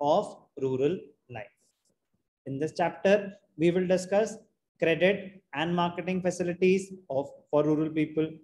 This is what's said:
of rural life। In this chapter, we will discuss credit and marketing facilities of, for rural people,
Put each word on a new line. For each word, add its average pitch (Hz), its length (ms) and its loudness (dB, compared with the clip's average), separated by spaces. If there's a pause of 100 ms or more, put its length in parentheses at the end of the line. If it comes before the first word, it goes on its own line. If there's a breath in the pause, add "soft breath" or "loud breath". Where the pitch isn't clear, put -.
of 165 360 0 (240)
rural 135 380 0 (300)
life। 113 280 -14 (920)
In 135 120 -8
this 156 180 -4
chapter, 196 580 2 (240)
we 170 120 4
will 185 160 2
discuss 196 520 0 (420)
credit 170 640 0 (100)
and 170 240 -2
marketing 175 460 -2
facilities 185 680 0 (180)
of, 139 180 -2 (220)
for 147 120 4
rural 151 280 2
people, 156 360 -2 (180)